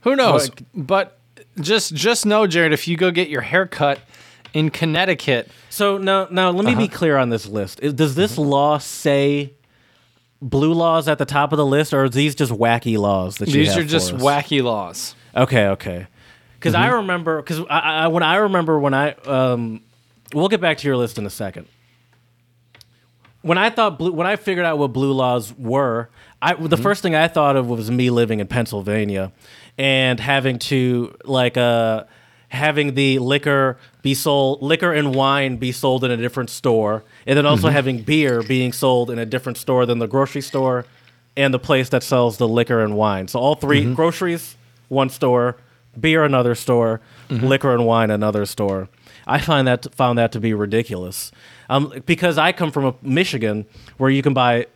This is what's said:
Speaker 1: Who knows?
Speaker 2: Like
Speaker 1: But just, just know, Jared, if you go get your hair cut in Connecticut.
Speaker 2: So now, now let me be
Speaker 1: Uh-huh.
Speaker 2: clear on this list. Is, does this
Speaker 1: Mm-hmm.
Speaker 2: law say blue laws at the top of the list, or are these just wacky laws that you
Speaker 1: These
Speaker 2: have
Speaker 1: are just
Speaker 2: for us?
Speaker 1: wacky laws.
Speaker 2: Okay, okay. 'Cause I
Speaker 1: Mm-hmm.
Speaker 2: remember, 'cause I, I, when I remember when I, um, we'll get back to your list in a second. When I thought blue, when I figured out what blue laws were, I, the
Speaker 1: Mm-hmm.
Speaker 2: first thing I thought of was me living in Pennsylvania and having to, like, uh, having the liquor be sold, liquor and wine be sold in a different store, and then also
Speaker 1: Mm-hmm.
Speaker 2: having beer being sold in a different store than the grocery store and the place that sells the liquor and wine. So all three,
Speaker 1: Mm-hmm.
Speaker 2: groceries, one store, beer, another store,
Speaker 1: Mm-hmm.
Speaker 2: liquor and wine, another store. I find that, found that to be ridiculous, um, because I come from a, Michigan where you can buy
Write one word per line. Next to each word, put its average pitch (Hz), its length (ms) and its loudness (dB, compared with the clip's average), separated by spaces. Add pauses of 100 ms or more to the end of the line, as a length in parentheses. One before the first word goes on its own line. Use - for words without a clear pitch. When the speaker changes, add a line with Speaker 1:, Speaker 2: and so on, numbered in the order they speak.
Speaker 1:
Who 269 140 2
knows? 151 320 4
Speaker 2:
Like - 140 -14 (120)
Speaker 1:
But 185 440 -2 (420)
just, 170 340 -2
just 196 300 0
know, 208 220 4
Jared, 165 260 2
if 151 160 -2
you 170 80 0
go 180 140 2
get 170 180 0
your 147 140 -4
hair 180 240 0
cut 143 340 -2 (540)
in 156 160 0
Connecticut. 156 760 -2 (200)
Speaker 2:
So 202 300 0
now, 190 320 0
now 180 200 2
let 185 140 0
me 247 100 2
be 220 100 0
Speaker 1:
Uh-huh. 185 120 -6
Speaker 2:
clear 151 220 2
on 127 100 2
this 113 180 -2
list. 101 360 -8
Is, 147 100 -2
does 139 220 0
this 190 180 -2
Speaker 1:
Mm-hmm. 147 180 -2
Speaker 2:
law 143 280 2
say 143 760 -2 (880)
blue 139 320 0
laws 165 340 2
at 151 120 0
the 139 80 -2
top 143 260 0
of 151 60 0
the 147 80 2
list, 143 260 0
or 135 120 2
are 135 40 2
these 139 260 0
just 131 160 0
wacky 117 460 0
laws 98 400 0
that 104 120 -4
you 139 120 2
Speaker 1:
These 156 140 4
Speaker 2:
have 170 100 0
Speaker 1:
are - 20 -6
just 160 260 0
Speaker 2:
for 135 40 -6
us? 127 60 -4
Speaker 1:
wacky 143 400 0
laws. 104 520 -6 (220)
Speaker 2:
Okay, 123 320 4
okay. 95 380 -4 (520)
'Cause 165 160 0
I 180 120 4
Speaker 1:
Mm-hmm. 247 100 2
Speaker 2:
remember, 170 460 -2
'cause 160 180 -8 (100)
I, 151 80 2
I, 156 300 0
when 170 160 0
I 165 120 2
remember 175 440 2
when 139 140 0
I, 139 180 0 (140)
um, 123 560 -2 (500)
we'll 156 160 0
get 202 120 0
back 165 180 0
to 143 100 -4
your 131 80 2
list 120 220 -2
in 104 80 -6
a 92 40 -8
second. 92 360 -10 (1800)
When 165 140 0
I 214 140 0
thought 214 280 -2
blue, 175 140 -2
when 170 140 -2
I 202 100 0
figured 180 300 -2
out 156 120 0
what 139 140 0
blue 135 200 0
laws 123 440 0
were, 120 540 -2 (320)
I, 170 120 0
the 156 60 -8 (160)
Speaker 1:
Mm-hmm. 113 60 -2
Speaker 2:
first 202 200 0
thing 175 120 0
I 156 140 4
thought 147 280 2
of 123 120 0
was 113 220 -4
me 123 200 2
living 113 300 0
in 98 60 -4
Pennsylvania 104 840 -4 (460)
and 131 420 2
having 131 380 0
to, 123 560 0 (100)
like, 127 320 0
uh, 117 480 0 (440)
having 147 460 0
the 135 240 2
liquor 135 600 0 (240)
be 135 100 0
sold, 139 480 0
liquor 165 320 0
and 147 220 0
wine 135 420 0
be 127 160 -4
sold 131 320 0
in 127 60 0
a 120 80 0
different 123 320 -6
store, 110 520 0 (240)
and 135 120 2
then 143 80 4
also 147 220 4
Speaker 1:
Mm-hmm. 147 80 4
Speaker 2:
having 131 260 0
beer 135 400 2
being 127 300 0
sold 127 380 2
in 117 80 -4
a 117 60 -4
different 123 320 -6
store 127 300 0
than 117 140 -2
the 113 80 -2
grocery 135 340 -2
store 131 420 -2 (520)
and 139 180 2
the 123 40 0
place 131 320 0
that 127 120 2
sells 120 340 2
the 117 120 0
liquor 117 340 2
and 107 140 -2
wine. 101 320 0
So 127 100 -4
all 139 160 2
three, 143 300 2
Speaker 1:
Mm-hmm. 127 100 -2
Speaker 2:
groceries, 170 640 -2 (320)
one 131 200 0
store, 123 480 0 (420)
beer, 156 260 2
another 123 300 2
store, 117 460 0 (300)
Speaker 1:
Mm-hmm. 123 160 -2
Speaker 2:
liquor 135 260 2
and 120 140 2
wine, 113 240 2
another 104 340 0
store. 98 440 -4 (380)
I - 120 0
find 139 300 2
that, 123 260 -2
found 123 240 0
that 117 140 2
to 110 80 -8
be 110 120 -2
ridiculous, 101 760 -4 (380)
um, 139 240 0 (140)
because 170 320 0
I 160 120 4
come 170 220 -4
from 139 140 -2
a, 131 160 0
Michigan 123 640 -2 (320)
where 131 120 2
you 135 120 2
can 139 120 0
buy 123 420 2